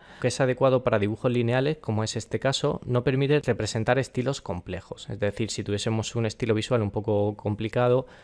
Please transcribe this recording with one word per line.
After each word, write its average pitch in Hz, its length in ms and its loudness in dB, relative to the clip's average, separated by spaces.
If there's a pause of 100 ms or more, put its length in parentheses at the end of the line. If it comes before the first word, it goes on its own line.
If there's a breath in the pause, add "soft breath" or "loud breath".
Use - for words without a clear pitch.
(200 loud breath)
que 127 80 0
es - 120 -2
adecuado 127 420 4
para 110 160 2
dibujos 107 320 0
lineales, 123 480 0
como 110 260 -2
es - 120 -6
este 110 220 -4
caso, 139 460 0
no 123 200 0
permite 139 360 2
representar 110 580 0
estilos 127 420 -2
complejos. - 720 -10
Es 104 100 -10
decir, 104 300 -2
si - 120 -6
tuviésemos 107 540 -2
un 117 100 0
estilo 110 280 0
visual 110 280 0
un 101 80 0
poco 104 460 0
complicado, 123 720 0 (180 loud breath)